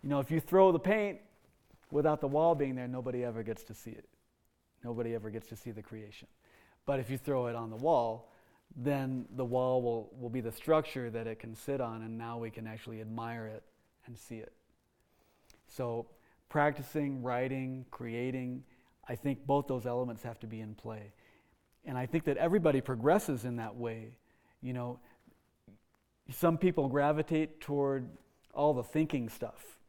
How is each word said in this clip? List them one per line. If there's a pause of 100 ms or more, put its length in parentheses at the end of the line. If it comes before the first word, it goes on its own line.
you
know,
if
you
throw
the
paint (680)
without
the
wall
being
there,
nobody
ever
gets
to
see
it. (760)
Nobody
ever
gets
to
see
the
creation. (580)
But
if
you
throw
it
on
the
wall, (460)
then (120)
the
wall
will,
will
be
the
structure
that
it
can
sit
on,
and
now
we
can
actually
admire
it (420)
and
see
it. (1120)
So (420)
practicing,
writing,
creating, (420)
I
think
both
those
elements
have
to
be
in
play. (720)
And
I
think
that
everybody
progresses
in
that
way. (440)
You
know, (1300)
some
people
gravitate
toward (440)
all
the
thinking
stuff